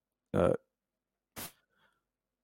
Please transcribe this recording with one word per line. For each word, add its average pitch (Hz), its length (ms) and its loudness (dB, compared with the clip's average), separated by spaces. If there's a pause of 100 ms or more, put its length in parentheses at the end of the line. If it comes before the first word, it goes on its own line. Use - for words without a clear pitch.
(360)
uh, - 180 2 (840)
I'm - 60 -12 (1000)